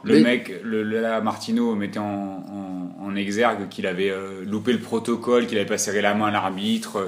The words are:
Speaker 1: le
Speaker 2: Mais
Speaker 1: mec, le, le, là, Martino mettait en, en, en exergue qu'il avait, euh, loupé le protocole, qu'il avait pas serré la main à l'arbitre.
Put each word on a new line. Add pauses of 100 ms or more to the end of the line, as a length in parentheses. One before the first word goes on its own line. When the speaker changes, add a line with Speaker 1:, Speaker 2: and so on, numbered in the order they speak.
Speaker 1:
le
Speaker 2:
Mais
Speaker 1:
mec,
le,
le,
là,
Martino
mettait
en,
en,
en
exergue
qu'il
avait,
euh,
loupé
le
protocole,
qu'il
avait
pas
serré
la
main
à
l'arbitre.